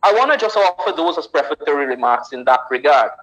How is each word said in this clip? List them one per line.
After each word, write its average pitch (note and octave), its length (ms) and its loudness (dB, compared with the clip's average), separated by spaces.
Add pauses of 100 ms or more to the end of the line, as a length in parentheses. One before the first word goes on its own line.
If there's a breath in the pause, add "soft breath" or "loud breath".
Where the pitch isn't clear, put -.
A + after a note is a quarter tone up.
I G3 100 4
wanna C4 240 2
just A3 220 -2
offer G3 340 0
those E3 260 -2
as D#3+ 100 -8
prefatory D3 580 -2
remarks B2 480 -2
in B2+ 100 -12
that B2+ 260 2
regard C3 420 2 (120)